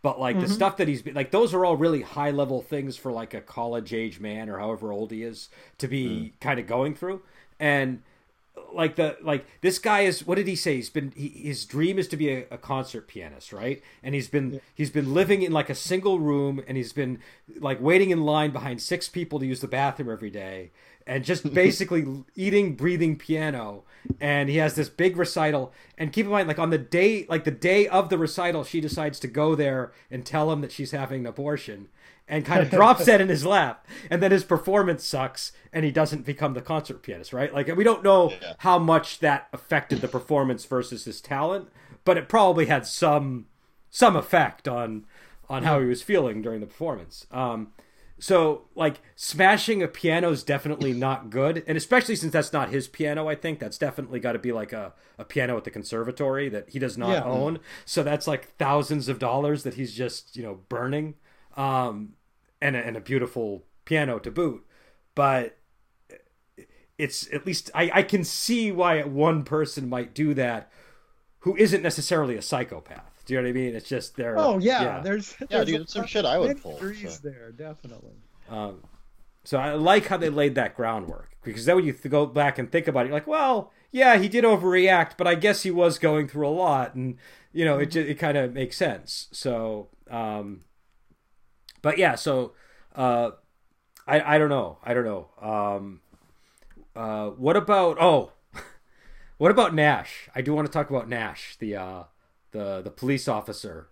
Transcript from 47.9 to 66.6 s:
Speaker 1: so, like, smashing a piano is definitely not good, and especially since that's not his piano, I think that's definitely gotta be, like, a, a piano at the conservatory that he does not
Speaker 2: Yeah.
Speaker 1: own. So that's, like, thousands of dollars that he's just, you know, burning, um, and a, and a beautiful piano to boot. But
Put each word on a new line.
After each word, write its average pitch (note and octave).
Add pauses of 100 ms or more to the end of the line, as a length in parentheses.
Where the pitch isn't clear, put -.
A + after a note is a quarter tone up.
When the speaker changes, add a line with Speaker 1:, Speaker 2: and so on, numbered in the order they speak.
Speaker 1:
so, E3 (100)
like, D#3 (140)
smashing G3+
a E3
piano E3+
is C#3+
definitely C#3+
not B2+
good, C#3+
and D#3+
especially A#3
since D#3+
that's D3+
not C3+
his C3
piano, D3+
I D#3
think D3+
that's -
definitely C3+
gotta A#2
be, A#2+
like, G#2+
a, G#2 (240)
a G#2+
piano B2+
at G#2
the G2
conservatory B2
that G#2
he -
does B2+
not A#2+
Speaker 2:
Yeah. F3
Speaker 1:
own. C3+ (240)
So -
that's, D3
like, -
thousands C#3+
of B2+
dollars C#3+
that C3
he's A#2+
just, -
you B2
know, G2+ (100)
burning, C#3+ (420)
um, B2 (500)
and C#3
a, A#2+
and A2+
a A2
beautiful A#2 (200)
piano C#3
to A#2+
boot. C3 (520)
But C3 (1400)